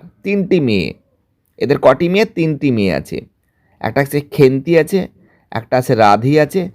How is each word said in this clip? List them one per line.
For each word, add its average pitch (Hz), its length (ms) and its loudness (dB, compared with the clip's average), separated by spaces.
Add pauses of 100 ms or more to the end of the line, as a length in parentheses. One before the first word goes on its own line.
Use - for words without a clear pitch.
(220)
তিনটি 196 380 -2
মেয়ে, 104 340 -2 (640)
এদের 139 240 -2
কটি 139 260 2
মেয়ে? 196 160 0
তিনটি 156 460 -2
মেয়ে 101 240 0
আছে। - 320 -10 (540)
একটা 110 200 -2
আছে 143 200 -4
খেন্তি 135 580 2
আছে, 170 300 -2 (420)
একটা - 260 -6
আছে 127 180 0
রাধি 110 460 4
আছে, 175 340 -2